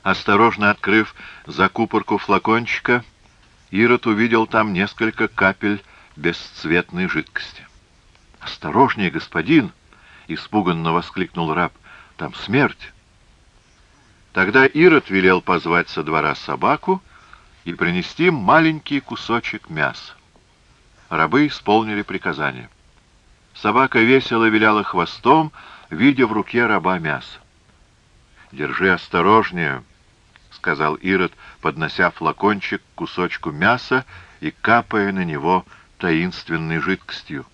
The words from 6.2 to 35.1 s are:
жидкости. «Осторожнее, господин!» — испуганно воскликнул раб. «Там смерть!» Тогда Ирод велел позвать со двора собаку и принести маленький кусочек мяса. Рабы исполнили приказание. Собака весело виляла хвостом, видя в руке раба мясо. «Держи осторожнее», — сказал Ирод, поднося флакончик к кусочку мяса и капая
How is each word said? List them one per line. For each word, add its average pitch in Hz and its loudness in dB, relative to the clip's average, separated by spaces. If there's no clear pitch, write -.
жидкости. - -8
«Осторожнее, 98 0
господин!» — 87 0
испуганно 82 -2
воскликнул 85 -4
раб. 87 -2
«Там 71 -10
смерть!» - -2
Тогда 113 4
Ирод 156 4
велел 92 4
позвать 85 0
со 80 -6
двора 76 -2
собаку 151 -2
и 87 -8
принести 90 0
маленький 147 2
кусочек - -6
мяса. 73 -6
Рабы 82 2
исполнили 107 -2
приказание. 73 -6
Собака 120 2
весело 117 4
виляла 107 4
хвостом, 156 2
видя 123 2
в 107 -4
руке 107 0
раба 92 0
мясо. 76 -6
«Держи 73 -2
осторожнее», — 87 0
сказал 78 -2
Ирод, 92 0
поднося 80 -2
флакончик 98 -2
к - -20
кусочку - -6
мяса 120 -2
и 76 -6
капая 110 0